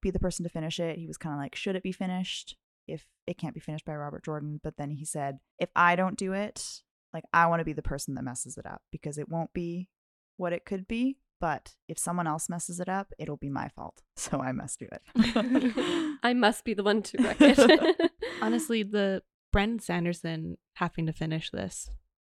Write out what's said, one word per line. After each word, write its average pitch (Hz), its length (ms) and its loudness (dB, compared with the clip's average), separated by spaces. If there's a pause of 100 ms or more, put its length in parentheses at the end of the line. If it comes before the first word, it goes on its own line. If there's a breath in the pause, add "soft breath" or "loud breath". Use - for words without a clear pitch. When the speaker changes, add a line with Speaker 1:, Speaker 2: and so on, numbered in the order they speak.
Speaker 1:
be 190 80 -2
the 180 100 -2
person 180 240 -2
to 175 60 -6
finish 160 300 -4
it. 165 180 -2
He 165 100 -10
was 156 100 -12
kinda 147 200 -6
like, 139 180 -6
"Should 190 200 -2
it 185 80 -6
be 185 100 -4
finished 185 640 -6 (320)
if 165 180 -10 (220)
it 175 100 -6
can't 160 160 -8
be 160 80 -14
finished 156 240 -10
by 156 100 -6
Robert 147 300 -10
Jordan?" 151 380 -6
But 156 140 -8
then 147 140 -6
he 151 140 -8
said, 139 340 -6 (200)
"If 180 160 -2
I 175 200 8
don't 185 220 0
do 190 160 -2
it, - 480 -6 (320)
like, 160 100 -10 (100)
I 170 140 6
wanna 170 160 2
be 156 100 -2
the 151 80 -6
person 139 340 -4
that 139 80 -6
messes 123 340 -8
it - 80 -12
up, - 160 -12 (100)
because 156 260 -8
it 147 120 -8
won't 165 240 -4
be 175 360 -6 (480)
what 175 140 -2
it 175 140 -4
could 190 200 -6
be. 254 320 0 (220)
But - 360 -2 (120)
if 160 100 -10
someone 175 300 -2
else 156 220 -2
messes 175 320 -6
it 180 80 -6
up, 196 280 -4
it'll 147 200 -6
be 143 120 -8
my 135 200 -4
fault. - 400 -14
<laughs> - 80 -20
So - 240 -4
I 131 100 -2
must - 280 -6
do - 120 -14
it." - 100 -12 (140)
<laughs> 262 1040 2
Speaker 2:
<laughs> - 40 -2
I 247 100 4
must - 320 4
be 226 80 -2
the 196 100 -2
one 208 200 4
to - 200 -8
wreck - 160 0
it. 302 720 10 (140)
<laughs> - 160 -8
Speaker 3:
Honestly, 226 420 0
the 202 400 0 (300)
Brandon 214 260 2
Sanderson 170 760 -2 (180)
having 165 300 -2
to 160 80 -2
finish 160 380 -4
this - 380 -8 (360)